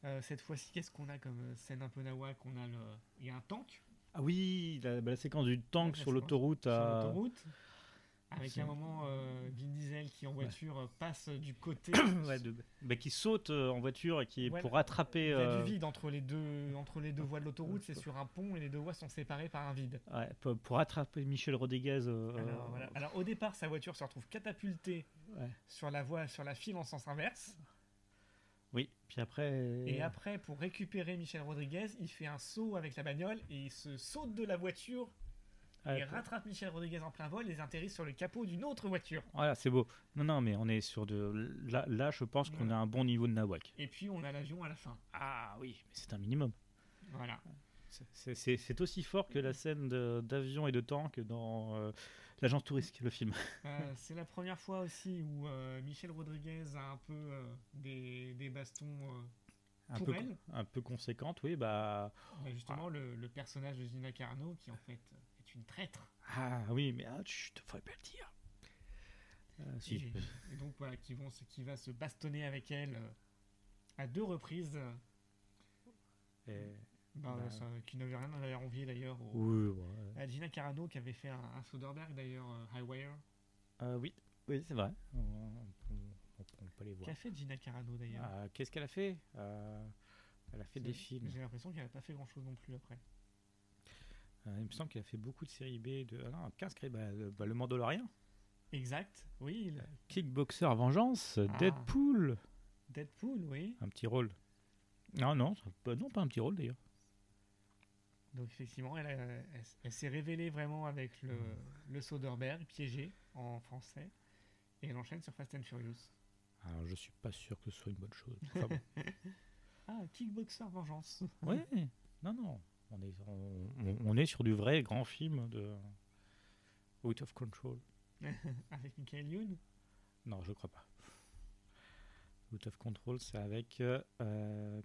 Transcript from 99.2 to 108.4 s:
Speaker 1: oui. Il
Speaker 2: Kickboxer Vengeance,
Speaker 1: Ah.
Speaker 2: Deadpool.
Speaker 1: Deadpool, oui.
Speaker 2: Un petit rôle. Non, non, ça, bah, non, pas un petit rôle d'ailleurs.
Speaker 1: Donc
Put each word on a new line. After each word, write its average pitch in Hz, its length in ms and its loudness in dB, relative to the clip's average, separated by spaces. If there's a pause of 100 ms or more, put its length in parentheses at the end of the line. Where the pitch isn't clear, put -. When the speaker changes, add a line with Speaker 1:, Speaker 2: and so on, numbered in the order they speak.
Speaker 1:
oui. 196 260 -2
Il 151 160 -4 (240)
Speaker 2:
Kickboxer 143 680 4
Vengeance, 165 640 8 (120)
Speaker 1:
Ah. 101 80 4
Speaker 2:
Deadpool. 175 800 10 (520)
Speaker 1:
Deadpool, 170 560 -2
oui. 160 360 -4
Speaker 2:
Un 104 80 -2
petit - 180 -2
rôle. 117 240 6 (840)
Non, 143 220 6
non, 143 200 6
ça, - 100 -16 (200)
bah, 120 100 2
non, 220 140 -2
pas 208 120 2
un 156 60 6
petit 120 120 2
rôle 143 160 4
d'ailleurs. 127 220 0 (1600)
Speaker 1:
Donc 123 160 -4